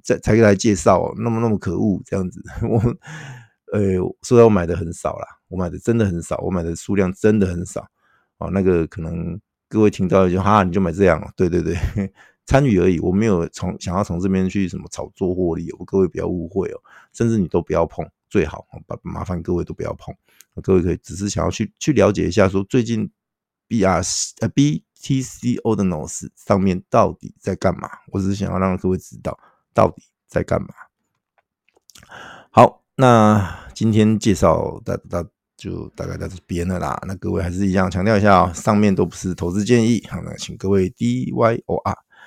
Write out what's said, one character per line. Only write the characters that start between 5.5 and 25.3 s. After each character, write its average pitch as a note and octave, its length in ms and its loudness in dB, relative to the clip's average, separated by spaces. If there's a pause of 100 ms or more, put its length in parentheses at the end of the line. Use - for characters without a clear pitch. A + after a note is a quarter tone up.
买 F2+ 140 -4
的 D#2 80 -12
真 A#2 220 0
的 A2 40 4
很 F2+ 200 -2
少， - 140 -6
我 F#2 120 -6
买 F2+ 140 -2
的 E2 120 -4
数 G2 200 -6
量 F#2+ 180 0
真 G#2+ 240 2
的 G2 80 2
很 F2 180 -4
少。 - 240 -12 (520)
哦， E2 120 -6
那 F#2+ 120 0
个 F2 240 2
可 - 140 -14
能 E2+ 380 -8 (300)
各 G#2+ 100 -2
位 G#2+ 100 6
听 G2 180 -2
到 F#2 200 4
就 F2+ 160 0
：“哈， G2+ 200 4
你 F2+ 80 -2
就 G2 100 0
买 E2+ 100 0
这 F#2+ 140 2
样 E2 160 4
哦。” - 160 -14
对， F#2 100 2
对， F2 140 0
对， E2 140 -2 (200)
<laughs> - 500 -10
参 C#3 200 2
与 A2 140 4
而 F#2+ 100 4
已， E2+ 100 2
我 E2+ 120 -2
没 G2+ 140 2
有 F2 240 0
从， - 300 -8
想 F2+ 160 -6
要 G2+ 80 0
从 E2+ 160 -6
这 G2 80 -2
边 F#2+ 220 0
去 G2 180 -2
什 E2+ 100 -8
么 - 140 -12
炒 - 240 -10
作 F#2 180 -2
获 F2 220 -2
利 E2 140 -8
哦， - 160 -14
各 G2 140 -2
位 F#2 80 4
不 E2 100 -6
要 E2+ 100 -4
误 F2 220 -6
会 F#2 200 -4
哦， - 120 -14 (320)
甚 A#2 160 0
至 A2+ 80 0
你 F#2 100 0
都 E2+ 140 0
不 - 100 -6
要 E2 140 0
碰， D#2+ 200 -8 (240)
最 F2+ 160 2
好， - 280 -12
哦， D#2+ 120 -16
把， - 180 -12
麻 D#2+ 200 -8
烦 F2 180 -6
各 F2+ 120 -4
位 E2+ 100 -2
都 D#2+ 100 -10
不 E2 100 -10
要 D#2 100 -6
碰。 - 200 -16 (480)
各 G2+ 120 2
位 F2+ 80 4
可 E2+ 100 0
以 D#2 60 -2
只 - 180 -16
是 G2 140 -4
想 E2 160 -2
要 E2+ 40 0
去， - 300 -4
去 D#3 140 0
了 G2+ 180 4
解 F2 160 -2
一 F2+ 40 -4
下 F#2+ 180 4
说 F#2+ 160 -2
最 B2+ 180 0
近 A2 260 -4 (600)
B A2 160 0
R F2+ 180 2
C， - 380 -6
呃 A#2 80 -2
，B D3 340 0 (180)
T C3+ 200 -2
C A#2+ 420 -6